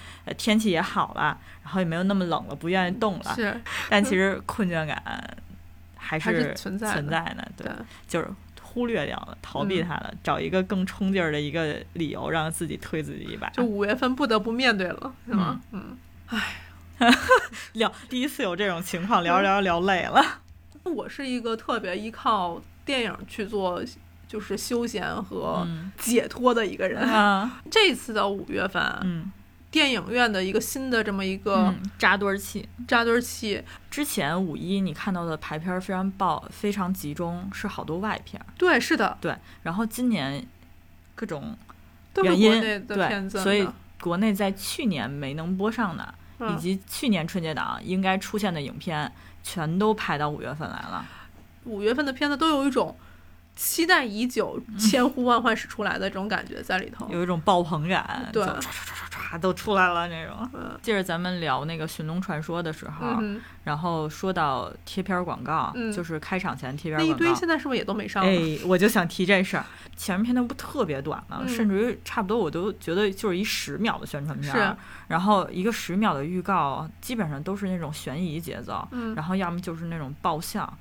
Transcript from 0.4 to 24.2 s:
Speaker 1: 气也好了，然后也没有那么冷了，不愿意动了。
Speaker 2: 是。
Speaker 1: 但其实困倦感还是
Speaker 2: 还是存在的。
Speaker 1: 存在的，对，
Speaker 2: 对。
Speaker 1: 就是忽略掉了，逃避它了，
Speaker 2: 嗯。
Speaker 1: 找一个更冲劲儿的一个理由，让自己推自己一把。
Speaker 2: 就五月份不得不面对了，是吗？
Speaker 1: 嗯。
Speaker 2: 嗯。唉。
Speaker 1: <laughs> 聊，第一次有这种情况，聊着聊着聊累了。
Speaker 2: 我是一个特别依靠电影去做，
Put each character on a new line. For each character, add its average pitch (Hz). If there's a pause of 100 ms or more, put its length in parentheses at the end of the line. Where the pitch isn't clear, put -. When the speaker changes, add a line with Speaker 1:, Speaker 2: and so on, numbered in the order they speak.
Speaker 1:
气 220
也 165
好 185
了， 151 (260)
然 -
后 190
也 185
没 165
有 175
那 196
么 190
冷 165
了， -
不 160
愿 185
意 180
动 196
了。 -
Speaker 2:
是。 226 (280)
Speaker 1:
但 208
其 202
实 190
困 -
倦 165
感 - (580)
还 -
是 156
Speaker 2:
还 226
是 151
存 190
在 220
的。 214
Speaker 1:
存 143
在 160 (180)
的， -
对， -
Speaker 2:
对。 - (320)
Speaker 1:
就 175
是 - (340)
忽 240
略 190
掉 -
了， -
逃 -
避 190
它 170
了， -
Speaker 2:
嗯。 -
Speaker 1:
找 147
一 165
个 185
更 185
冲 190
劲 196
儿 160
的 147
一 147
个 156 (160)
理 165
由， 135
让 160
自 160
己 151
推 -
自 147
己 -
一 -
把。 -
Speaker 2:
就 -
五 202
月 208
份 254
不 285
得 220
不 226
面 240
对 190
了， 254 (140)
是 247
吗？ 185 (120)
Speaker 1:
嗯。 220 (340)
Speaker 2:
嗯。 226
唉。 - (440)
Speaker 1:
<laughs> 240 (640)
聊， 220 (160)
第 254
一 269
次 285
有 180
这 202
种 175
情 180
况， 202
聊 170
着 190
聊 196
着 202
聊 175
累 185
了。 262 (600)
Speaker 2:
我 294
是 277
一 247
个 226
特 226
别 185
依 214
靠 196 (240)
电 262
影 208 (100)
去 -
做， 185 (460)